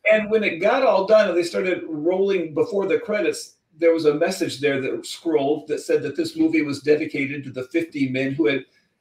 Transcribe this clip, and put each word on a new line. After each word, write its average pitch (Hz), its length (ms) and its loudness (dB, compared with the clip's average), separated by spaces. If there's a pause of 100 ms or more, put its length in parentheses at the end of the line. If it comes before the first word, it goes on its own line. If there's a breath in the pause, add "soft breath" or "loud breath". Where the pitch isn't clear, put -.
And 208 220 2
when 214 140 2
it 165 140 -4
got 240 240 2
all 214 220 2
done 170 220 6
and 175 100 0
they 175 60 2
started 185 460 -2
rolling 170 640 0
before 170 340 0
the 156 120 0
credits, - 580 -4 (200)
there 165 160 6
was 160 120 0
a 147 80 6
message 151 460 -2
there 139 220 0
that 120 240 -6
scrolled 151 640 -2
that 147 120 -4
said 147 240 0
that 147 120 -6
this 160 200 -4
movie 160 260 2
was 143 200 -4
dedicated 147 600 -2
to 131 80 -12
the 127 120 -8
fifty 151 460 -2
men 135 240 -2
who 147 140 0
had, 135 180 0 (360)